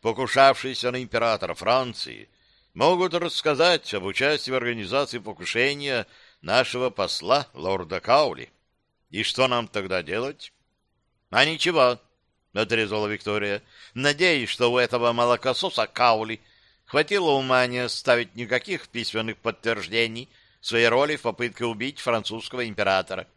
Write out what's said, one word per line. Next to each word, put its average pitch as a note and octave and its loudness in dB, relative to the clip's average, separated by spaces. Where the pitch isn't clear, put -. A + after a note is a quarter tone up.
покушавшиеся B2+ 2
на B2+ -6
императора A2+ -2
Франции, G#2+ -2
могут E3+ 2
рассказать D#3+ 0
об G2 -4
участии C3 -2
в C3 -2
организации A#2+ -4
покушения A#2+ -4
нашего B2 0
посла, G2+ -2
лорда F2+ -4
Каули. A#2 0
И G#2+ -4
что C3 0
нам A#2+ 0
тогда F#2+ -4
делать?" A#2 -6
"А A#2+ 4
ничего", D3+ 2
отрезала G#2+ 0
Виктория. G#2 -4
"Надеюсь, C#3+ 2
что B2 2
у B2 2
этого A#2+ 2
молокососа A#2+ 0
Каули A2 2
хватило D#3+ 2
ума C3 4
не B2 -4
оставить A#2+ 0
никаких A#2+ -4
письменных A2 -6
подтверждений A2+ -4
своей A#2 2
роли C#3 4
в C3 -10
попытке A#2+ -4
убить A#2 -6
французского A#2 -4
императора. F#2+ -2